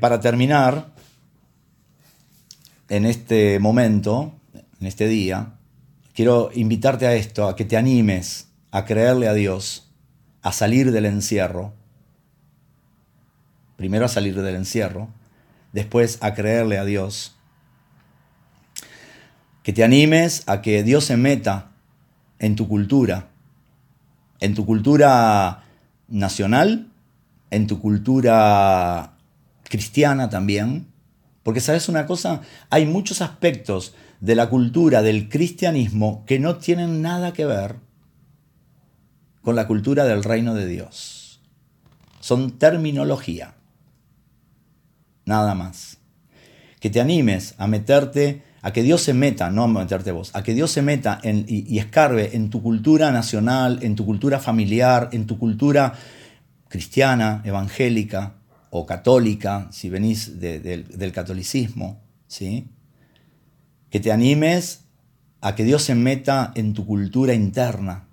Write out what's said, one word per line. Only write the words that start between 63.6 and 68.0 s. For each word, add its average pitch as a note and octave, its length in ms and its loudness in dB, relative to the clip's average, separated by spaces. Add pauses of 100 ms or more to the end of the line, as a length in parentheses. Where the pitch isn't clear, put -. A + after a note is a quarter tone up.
Que G#2 80 -2
te A2 120 0
animes D3+ 720 0 (560)
a G2 120 -4
que A2 100 -4
Dios C#3+ 200 2
se C3+ 100 -2
meta C3 640 0
en G#2+ 180 -2
tu G#2 100 -8
cultura G#2+ 520 0
interna, G2 760 -4